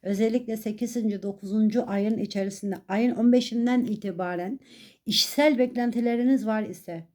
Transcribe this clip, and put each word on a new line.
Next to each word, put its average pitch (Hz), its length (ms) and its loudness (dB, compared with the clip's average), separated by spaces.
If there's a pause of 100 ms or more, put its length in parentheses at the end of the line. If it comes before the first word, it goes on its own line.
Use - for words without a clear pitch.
özellikle 220 540 0
sekizinci, 220 680 -4
dokuzuncu 208 680 0
ayın 202 280 0
içerisinde, 196 560 -4 (140)
ayın 226 280 2
on 233 160 6
beşinden 240 520 2
itibaren 185 760 -4 (460)
işsel 285 520 2
beklentileriniz 240 880 2
var 220 160 0
ise 170 520 -10